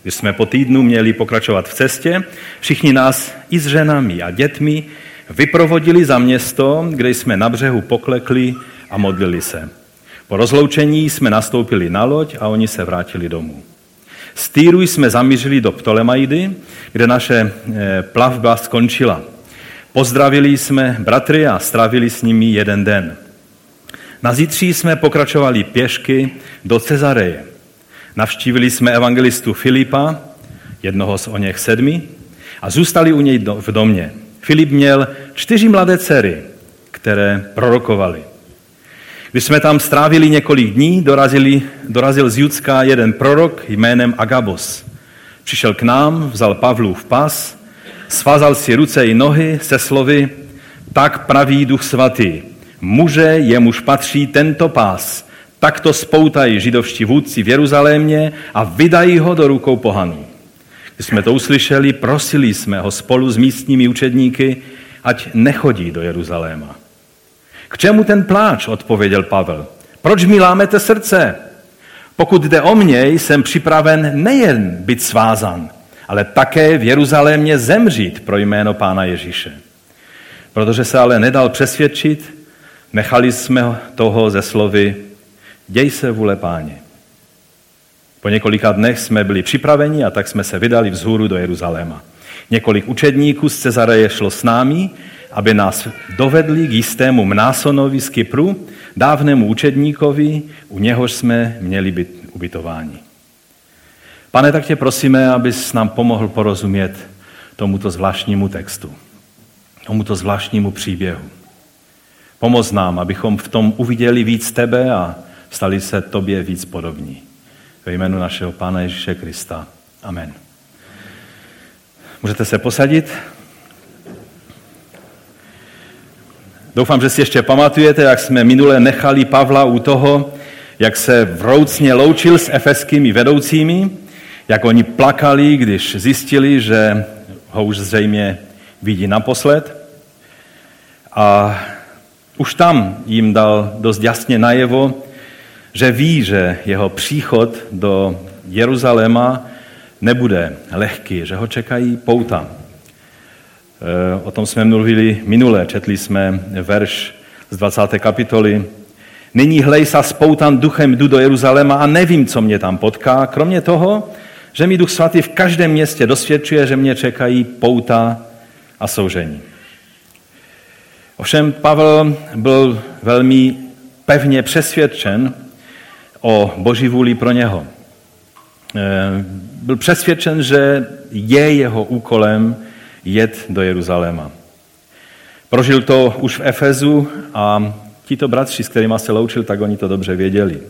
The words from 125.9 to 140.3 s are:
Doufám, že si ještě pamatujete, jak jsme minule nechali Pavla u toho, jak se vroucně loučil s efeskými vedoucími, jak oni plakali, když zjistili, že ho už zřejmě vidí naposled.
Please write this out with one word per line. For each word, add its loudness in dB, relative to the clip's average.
Doufám, 2
že 2
si 0
ještě 2
pamatujete, 4
jak 6
jsme 0
minule 6
nechali 2
Pavla 4
u 2
toho, 0
jak 0
se 2
vroucně 2
loučil 4
s -2
efeskými 0
vedoucími, 0
jak 0
oni 6
plakali, 2
když -2
zjistili, 0
že 2
ho -4
už -2
zřejmě -2
vidí -4
naposled. 0